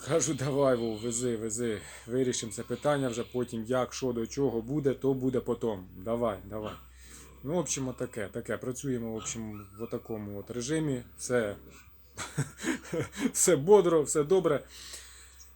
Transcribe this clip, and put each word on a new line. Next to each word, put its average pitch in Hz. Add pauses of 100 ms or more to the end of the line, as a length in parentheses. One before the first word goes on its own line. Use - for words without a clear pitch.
Кажу, 151
давай, 135
Вов, 113
вези, 120
вези, 110 (260)
вирішимо 123
це 113
питання 139
вже 117
потім, 120
як, 123
що, 127
до 113
чого 117
буде, 135
то 135
буде 127
потім. 113 (140)
Давай, 110 (120)
давай. 104 (720)
Ну, 139
в 180
общем, 143
отаке, 120
таке. 117
Працюємо, 120
в 110
общем, 107 (140)
в 113
отакому 107
от 101
режимі. 131 (140)
Все, 110 (840)
<laughs> -
все -
бодро, 170
все 147
добре. 160 (920)